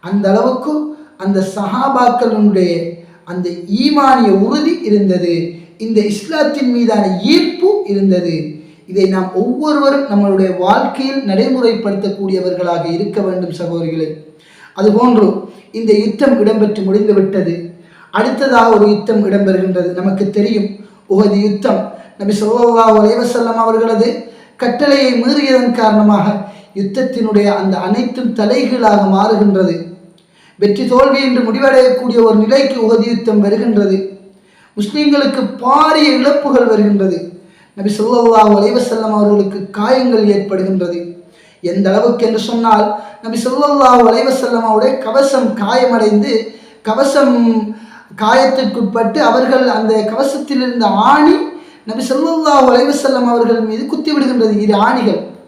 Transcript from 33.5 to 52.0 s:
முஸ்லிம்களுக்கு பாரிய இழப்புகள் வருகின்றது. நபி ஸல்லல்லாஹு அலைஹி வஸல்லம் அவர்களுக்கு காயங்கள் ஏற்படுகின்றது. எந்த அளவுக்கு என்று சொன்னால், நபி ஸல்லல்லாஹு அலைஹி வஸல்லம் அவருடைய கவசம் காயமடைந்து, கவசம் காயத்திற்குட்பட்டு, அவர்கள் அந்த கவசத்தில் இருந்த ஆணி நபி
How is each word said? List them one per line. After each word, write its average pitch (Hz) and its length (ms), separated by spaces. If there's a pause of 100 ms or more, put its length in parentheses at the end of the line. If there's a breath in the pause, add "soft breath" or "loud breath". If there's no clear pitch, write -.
முஸ்லிம்களுக்கு 285 640 (160)
பாரிய 294 540
இழப்புகள் 277 540
வருகின்றது. 196 640 (420 soft breath)
நபி 208 240
ஸல்லல்லாஹு 226 580
அலைஹி 226 240
வஸல்லம் 220 320
அவர்களுக்கு 202 580
காயங்கள் 233 560
ஏற்படுகின்றது. 190 880 (460 soft breath)
எந்த 190 300
அளவுக்கு 226 360
என்று 214 120
சொன்னால், 220 560 (280 loud breath)
நபி 233 220
ஸல்லல்லாஹு 269 640
அலைஹி 254 240
வஸல்லம் 233 300
அவருடைய 214 360
கவசம் 262 580
காயமடைந்து, 214 960 (280 loud breath)
கவசம் 262 540 (800 loud breath)
காயத்திற்குட்பட்டு, 233 1000
அவர்கள் 254 500
அந்த 220 340
கவசத்தில் 254 580
இருந்த 233 260
ஆணி 277 500 (500 loud breath)
நபி 220 220